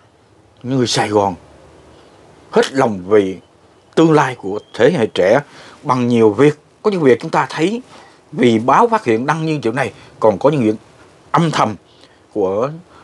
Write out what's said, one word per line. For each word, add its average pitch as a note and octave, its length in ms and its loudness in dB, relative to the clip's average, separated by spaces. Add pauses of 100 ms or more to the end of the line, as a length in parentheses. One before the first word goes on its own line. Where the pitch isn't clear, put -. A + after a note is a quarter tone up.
(640)
những B2+ 140 -4
người A#2+ 100 0
Sài G#2+ 220 -4
Gòn G2 260 0 (1160)
hết A#3+ 220 0
lòng G#2+ 340 -2
vì F#2+ 300 2 (580)
tương E3 160 4
lai C#3 240 0
của G2+ 240 -8 (140)
thế B2+ 180 2
hệ C3 160 0
trẻ G2 320 2 (440)
bằng B2+ 240 -2
nhiều A2+ 220 4
việc. C#3 300 2 (240)
Có G#3+ 80 0
những F3+ 100 -4
việc B2+ 200 4
chúng D#3+ 100 -10
ta D3+ 180 -2
thấy G3+ 320 -4 (500)
vì A#2+ 280 2
báo C#3+ 280 2
phát A3 180 -2
hiện A#2 200 -2
đăng D#3+ 200 -4
như D#3 160 -4
kiểu A2+ 120 -4
này, B2+ 200 -6 (260)
còn G#2+ 180 2
có C3 120 2
những D3+ 140 0
việc G#2+ 120 0 (560)
âm D#3+ 200 0
thầm A2+ 240 -2 (580)
của G#2 360 -2 (340)